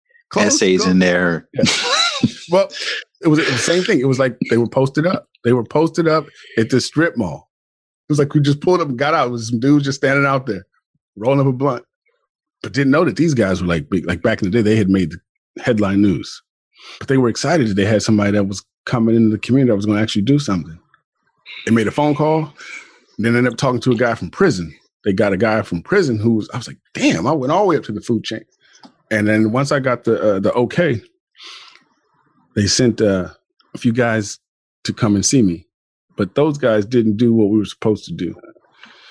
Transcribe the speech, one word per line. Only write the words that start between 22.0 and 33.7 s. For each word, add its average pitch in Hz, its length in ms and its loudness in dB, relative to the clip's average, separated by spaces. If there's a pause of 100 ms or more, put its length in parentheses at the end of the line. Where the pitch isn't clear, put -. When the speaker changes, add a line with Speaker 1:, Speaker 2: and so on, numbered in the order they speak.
Speaker 1:
call, 156 260 0 (760)
and 104 80 -2
then 117 100 2
ended 123 160 2
up - 60 -12
talking 123 240 0
to 127 100 2
a 113 40 0
guy 117 180 0
from 87 160 -10
prison. 92 440 0 (300)
They 104 80 0
got 101 200 2
a 95 40 -2
guy 110 260 0
from 85 200 -6
prison 156 360 0
who 113 160 2
was, 107 200 -2
I - 20 -6
was 123 120 -10
like, 139 100 -18 (160)
"Damn," 240 320 0
I 143 60 0
went 139 200 -2
all 190 120 2
the 196 40 2
way 156 80 2
up - 80 -4
to - 80 -8
the 104 80 -6
food 113 240 -2
chain. - 200 -10 (640)
And 107 180 0
then 107 240 2
once 135 200 0
I 147 80 0
got 127 240 -2
the, 113 160 0 (160)
uh, - 40 -2
the 101 140 0
okay, 123 460 0 (1500)
they 104 120 2
sent, 120 340 2
uh, 95 280 2 (460)